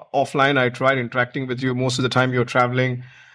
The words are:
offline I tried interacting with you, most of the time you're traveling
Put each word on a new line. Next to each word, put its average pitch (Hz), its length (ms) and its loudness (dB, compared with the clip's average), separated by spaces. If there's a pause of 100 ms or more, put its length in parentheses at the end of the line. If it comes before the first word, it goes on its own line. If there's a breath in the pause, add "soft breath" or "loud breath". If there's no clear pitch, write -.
(120)
offline 139 460 2
I 123 100 4
tried 131 300 0
interacting 123 480 -4
with 127 160 -6
you, 127 140 0
most 127 220 0
of 131 40 0
the 123 60 2
time 127 240 2
you're 123 120 2
traveling 127 600 0 (300 loud breath)